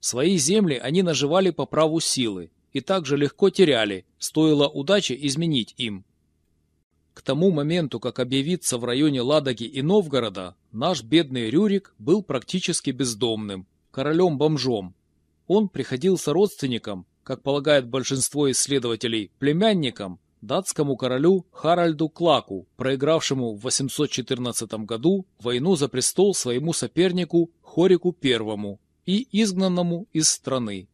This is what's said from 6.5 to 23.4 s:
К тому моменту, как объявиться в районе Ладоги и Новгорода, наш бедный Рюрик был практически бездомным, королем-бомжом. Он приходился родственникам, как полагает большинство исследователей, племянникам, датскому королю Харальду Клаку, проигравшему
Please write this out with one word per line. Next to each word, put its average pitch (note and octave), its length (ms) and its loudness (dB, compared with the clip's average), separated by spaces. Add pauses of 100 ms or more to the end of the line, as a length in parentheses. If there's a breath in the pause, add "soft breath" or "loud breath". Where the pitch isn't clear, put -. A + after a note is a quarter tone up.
К - 80 -20
тому D#3 280 2
моменту, D3+ 480 -2
как A#2 220 -6
объявиться C3+ 580 -2
в A#2 60 -8
районе C3 380 0
Ладоги C3+ 420 0
и C3 180 -8
Новгорода, C3 720 0 (160)
наш C#3 320 -4
бедный B2 480 0
Рюрик G3 480 0
был D#3+ 240 0
практически D#3 680 -4
бездомным, A2 760 -4 (240)
королем-бомжом. C#3 1040 0 (540)
Он G3+ 200 2
приходился D3 640 -2
родственникам, B2 760 -2 (180)
как C3 180 -10
полагает C#3+ 460 2
большинство C3+ 640 -2
исследователей, A#2 880 -2
племянникам, D3 800 0 (220)
датскому C#3+ 540 -2
королю C#3+ 540 2
Харальду D#3+ 580 0
Клаку, B2+ 680 0
проигравшему C3+ 800 -2